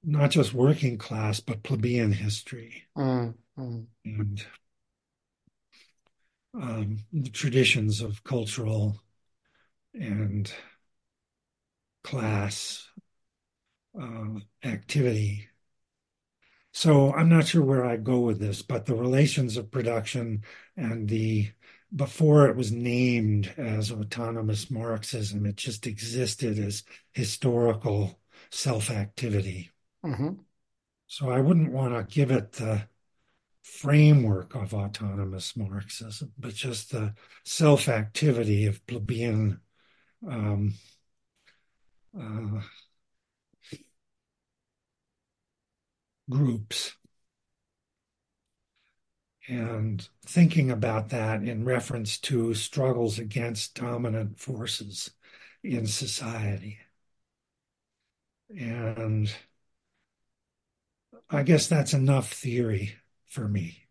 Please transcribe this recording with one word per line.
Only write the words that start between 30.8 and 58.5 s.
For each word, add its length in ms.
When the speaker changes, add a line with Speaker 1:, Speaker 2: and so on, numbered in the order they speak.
Speaker 1:
So 220
I 120
wouldn't 300
wanna 380
give 220
it 220
the 340
framework 920
of 180
autonomous 840
Marxism, 840
but 180
just 360
the 220
self-activity 1200
of 220
plebeian, 760
um, 460
uh, 420
groups. 640
And 600
thinking 460
about 380
that 340
in 220
reference 540
to 340
struggles 680
against 560
dominant 640
forces 720
in 220
society. 960
And 840